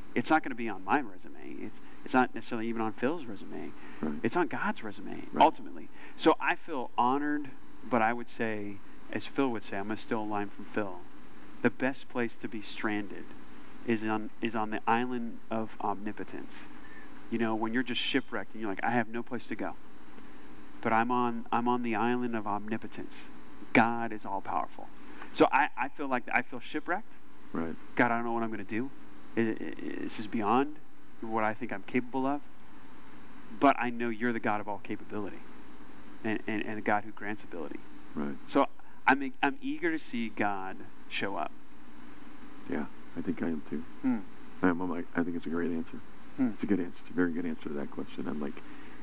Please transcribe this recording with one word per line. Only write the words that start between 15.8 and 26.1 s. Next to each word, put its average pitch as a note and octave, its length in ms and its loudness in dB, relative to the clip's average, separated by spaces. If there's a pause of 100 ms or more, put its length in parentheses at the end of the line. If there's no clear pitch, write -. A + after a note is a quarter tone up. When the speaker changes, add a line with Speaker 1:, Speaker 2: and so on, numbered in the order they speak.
Speaker 1:
omnipotence. G2+ 720 -2 (800)
You A2+ 80 0
know, A2+ 160 2
when A2+ 180 0
you're B2+ 120 2
just A#2+ 160 -2
shipwrecked A2+ 520 0
and G#2+ 80 -4
you're A2 100 -2
like, F#2+ 140 -2
"I A#2 60 2
have A#2 180 4
no A#2 140 -2
place A#2 260 -4
to A#2 80 -2
go." G2 160 -2 (1080)
But A2 100 2
I'm A2+ 180 6
on, A#2+ 400 4
I'm A#2+ 180 4
on B2 140 4
the A#2 120 2
island A#2+ 420 2
of G#2 100 0
omnipotence. G#2+ 680 -2 (580)
God A#2 400 6
is A2 140 -4
all G2 160 -2
powerful. - 460 -2 (460)
So D3+ 180 8
I, C#3 240 6
I B2+ 120 0
feel C#3+ 200 -2
like, B2 240 2